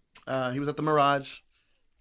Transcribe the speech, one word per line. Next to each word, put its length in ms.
Uh, 260
he 80
was 100
at 80
the 60
Mirage, 560